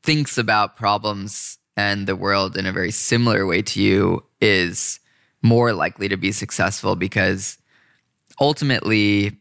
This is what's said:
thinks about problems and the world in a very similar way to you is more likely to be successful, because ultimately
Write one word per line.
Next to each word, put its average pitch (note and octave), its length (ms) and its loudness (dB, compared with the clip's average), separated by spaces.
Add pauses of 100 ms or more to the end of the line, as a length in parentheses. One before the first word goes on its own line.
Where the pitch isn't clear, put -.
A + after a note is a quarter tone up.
thinks D3+ 340 0
about G#2+ 400 0
problems G#2 800 -4 (180)
and G2+ 320 0
the G2 80 0
world G2 400 0
in F#2+ 100 -4
a F#2+ 60 -2
very F#2+ 200 -2
similar A#2 540 0
way F2+ 180 0
to - 180 -4
you F#2+ 420 2 (160)
is F#2+ 600 0 (420)
more A#2 320 4
likely F2+ 340 -4
to F#2+ 100 -2
be F#2+ 140 -2
successful, G2 640 -2
because F#2+ 640 -2 (840)
ultimately G#2+ 1000 0